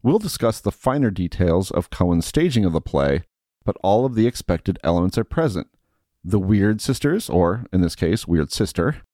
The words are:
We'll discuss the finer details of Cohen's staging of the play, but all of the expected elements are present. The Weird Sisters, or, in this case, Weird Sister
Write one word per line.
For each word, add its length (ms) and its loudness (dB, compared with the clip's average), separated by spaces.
We'll 160 4
discuss 400 -2
the 140 -2
finer 380 0
details 600 0
of 200 -4
Cohen's 340 0
staging 400 0
of 80 2
the 80 0
play, 440 0
but 160 -2
all 240 2
of 80 -4
the 120 4
expected 560 -2
elements 360 0
are 60 -2
present. 420 -2
The 140 0
Weird 420 2
Sisters, 480 -2
or, 420 0
in 120 2
this 120 0
case, 320 -2
Weird 240 0
Sister 520 -2